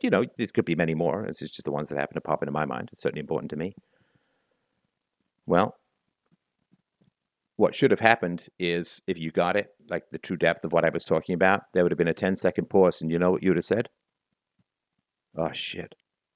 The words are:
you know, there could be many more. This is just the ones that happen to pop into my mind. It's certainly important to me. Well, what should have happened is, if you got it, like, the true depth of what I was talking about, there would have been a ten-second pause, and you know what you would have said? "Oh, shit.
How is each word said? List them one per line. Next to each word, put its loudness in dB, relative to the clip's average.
you 0
know, 2
there -2
could -4
be -2
many 0
more. -2
This -10
is -12
just -16
the -4
ones -6
that -6
happen -4
to -6
pop -2
into -6
my -2
mind. -8
It's -20
certainly -4
important -6
to -8
me. -8
Well, 0
what 4
should 4
have 2
happened 2
is, -2
if -2
you -6
got 2
it, -4
like, -6
the -10
true -6
depth 2
of -6
what 4
I 4
was -4
talking 0
about, 2
there 4
would 4
have -2
been 2
a 0
ten-second -2
pause, 4
and -4
you 0
know 4
what -2
you 4
would 4
have -2
said? -2
"Oh, -2
shit. -12